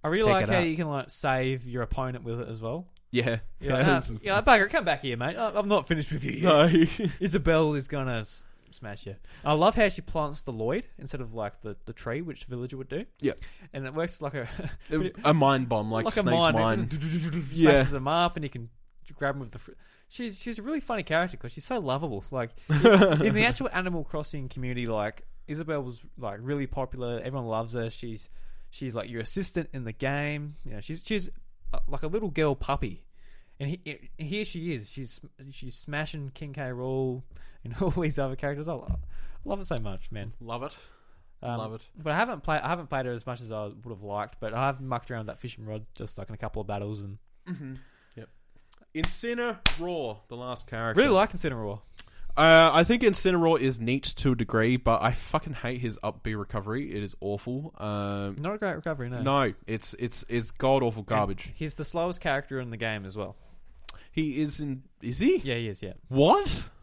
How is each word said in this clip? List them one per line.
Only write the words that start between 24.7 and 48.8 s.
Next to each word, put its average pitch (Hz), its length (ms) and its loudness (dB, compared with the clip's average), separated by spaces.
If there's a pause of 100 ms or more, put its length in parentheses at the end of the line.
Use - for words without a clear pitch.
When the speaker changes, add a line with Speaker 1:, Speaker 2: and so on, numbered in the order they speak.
Speaker 1:
like, 107 340 -2 (240)
Isabel 151 380 -4
was, 123 160 -10 (180)
like, 104 240 -6
really 139 240 -2
popular. 123 560 -4
Everyone 131 240 -6
loves 113 280 -2
her. 113 160 -2
She's, 113 380 -10 (420)
she's, 123 260 -6
like, 107 120 -4
your 117 120 -6
assistant 175 520 -2
in 131 120 -6
the 110 80 -6
game. 147 640 -4 (100)
You 120 100 -6
know, 104 60 -8
she's, 160 260 -10
she's, 208 240 0 (420)
uh, - 140 6
like, 139 160 2
a 160 60 -2
little 202 220 -2
girl 147 260 2
puppy. 120 480 -4 (560)
And 139 100 -4
he, 180 140 -6
he, - 400 -10
here 202 200 -4
she 170 300 -6
is. 107 160 -8
She's, 131 300 -12 (320)
she's - 240 -10
smashing 147 580 -6
King 143 200 -12
K. 147 80 -8
Rool 127 600 -2 (400)
and 120 140 -8
<laughs> - 40 -4
all 185 100 4
these 151 280 0
other 135 180 -2
characters. 143 300 -4
I 165 60 -4
lo-, 127 180 -8
I - 580 -4
love 196 120 -2
it 190 60 -6
so 147 160 -2
much, 98 280 -4
man. 104 300 -8
Speaker 2:
Love 117 240 -8
it. - 100 -10 (680)
Speaker 1:
Um, 120 160 -4
Speaker 2:
Love 110 160 -6
it. 110 80 -14 (200)
Speaker 1:
but 151 100 -2
I 151 40 2
haven't 214 260 -2
play-, 151 160 0
I 127 100 -2
haven't 170 200 -4
played 135 180 -2
her 123 60 -2
as 117 140 -8
much 120 160 -8
as 113 100 -10
I 107 140 -6
would 110 240 -14
have 101 120 -12
liked, 101 380 -6
but 110 140 -6
I 127 120 0
have 131 140 -2
mucked 127 300 -6
around 113 160 -6
that 113 140 -10
fishing 113 260 -12
rod 107 180 -8 (100)
just, - 240 -10
like, 98 120 -10
in 110 40 -8
a 104 40 -12
couple 110 240 -6
of 107 60 -4
battles 101 340 -4
and 101 160 -10 (300)
Speaker 2:
Mm-hmm. 143 260 -8 (420)
Yep. 110 120 -16 (640)